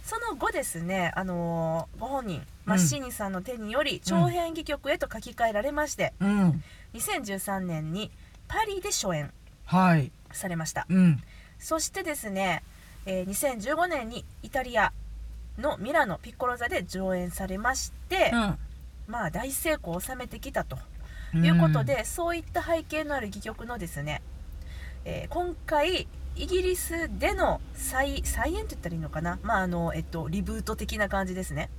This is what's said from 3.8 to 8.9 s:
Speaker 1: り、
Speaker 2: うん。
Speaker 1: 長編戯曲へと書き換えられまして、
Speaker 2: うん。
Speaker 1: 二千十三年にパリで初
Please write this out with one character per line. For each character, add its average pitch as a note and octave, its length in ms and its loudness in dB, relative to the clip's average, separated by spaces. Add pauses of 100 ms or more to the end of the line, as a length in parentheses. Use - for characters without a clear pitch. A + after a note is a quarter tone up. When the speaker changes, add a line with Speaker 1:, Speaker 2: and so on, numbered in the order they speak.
Speaker 1:
り、 C#4 140 0
Speaker 2:
う - 0 -
ん。 - 20 -8
Speaker 1:
長 E4+ 300 6
編 E4+ 220 0
戯 D#4+ 120 -6
曲 C#4+ 280 -2
へ F4 60 4
と C#4+ 140 0
書 A3 80 -8
き A#3+ 120 -12
換 A3+ 180 2
え G#3+ 40 0
ら G#3 80 2
れ C#4 100 0
ま D4+ 160 2
し - 80 -6
て、 F3 240 0
Speaker 2:
う G3 80 2
ん。 F#3+ 360 6 (300)
Speaker 1:
二 A3+ 80 -8
千 F#4 220 -2
十 G3 160 -4
三 F#3+ 280 -2
年 D#3 260 -2
に G3+ 160 -4 (380)
パ G#4+ 180 2
リ G4 160 -2
で G#4 80 -4
初 F#3+ 240 0